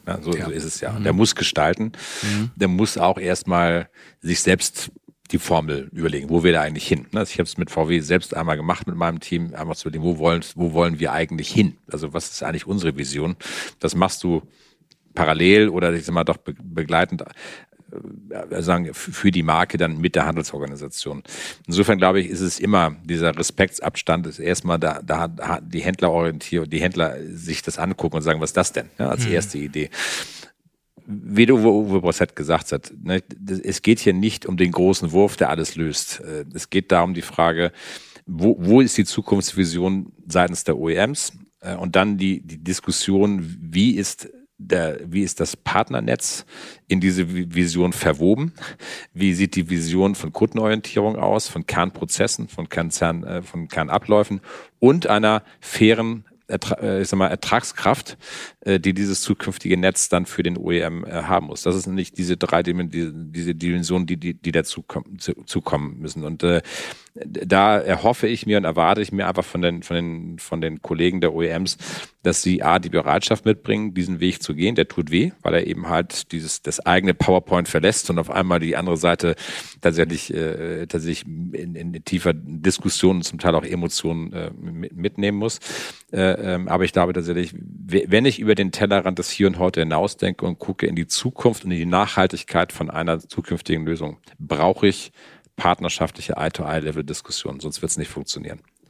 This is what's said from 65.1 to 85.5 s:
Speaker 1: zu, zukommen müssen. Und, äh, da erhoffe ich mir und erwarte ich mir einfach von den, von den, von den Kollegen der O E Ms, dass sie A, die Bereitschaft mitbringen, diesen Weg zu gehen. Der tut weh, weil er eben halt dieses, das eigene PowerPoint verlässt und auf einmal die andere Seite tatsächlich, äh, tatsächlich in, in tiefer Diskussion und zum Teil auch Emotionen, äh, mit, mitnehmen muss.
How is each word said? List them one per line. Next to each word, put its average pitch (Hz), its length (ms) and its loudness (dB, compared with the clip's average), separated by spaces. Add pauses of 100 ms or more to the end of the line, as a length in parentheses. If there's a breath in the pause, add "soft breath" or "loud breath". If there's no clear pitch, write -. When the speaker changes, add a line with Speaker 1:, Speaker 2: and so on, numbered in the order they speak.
Speaker 1:
zu, - 160 -6 (120)
zukommen 73 540 -4
müssen. 78 260 -10
Und, 78 180 -6
äh, 87 180 4 (560 loud breath)
da 98 600 4
erhoffe 92 500 2
ich 113 180 -4
mir 104 120 4
und 95 80 2
erwarte 82 360 4
ich 101 120 -4
mir 95 120 0
einfach 92 200 -2
von 90 160 -4
den, 85 220 0
von 87 120 -4
den, 85 420 -6
von 85 220 -8
den 80 220 -4
Kollegen 87 400 0
der 80 120 2
O 82 80 -2
E 85 60 2
Ms, 87 300 -2 (460 loud breath)
dass 87 180 2
sie 92 200 2
A, 85 160 4
die 87 120 -4
Bereitschaft 82 560 0
mitbringen, 107 480 0
diesen 90 260 -2
Weg 87 240 0
zu 78 100 -6
gehen. 92 220 0
Der 80 140 2
tut 78 220 -4
weh, 123 200 4 (100)
weil 82 120 0
er 85 120 2
eben 87 220 -6
halt 85 460 -2
dieses, 80 280 -6
das - 240 -6
eigene 92 280 4
PowerPoint 90 560 2
verlässt 85 400 2
und 85 100 0
auf 80 100 -2
einmal 90 300 2
die 82 160 -2
andere 87 220 0
Seite 85 380 2 (440 loud breath)
tatsächlich, 82 540 0
äh, 82 540 -4
tatsächlich 82 380 -4
in, 82 500 -8
in 82 280 -10
tiefer - 300 0
Diskussion 90 840 0
und 82 60 -4
zum - 160 -8
Teil 85 160 2
auch 78 80 2
Emotionen, 85 720 -4
äh, 82 180 -8
mit, 85 460 -10
mitnehmen 101 400 -2
muss. 110 220 -2 (520 loud breath)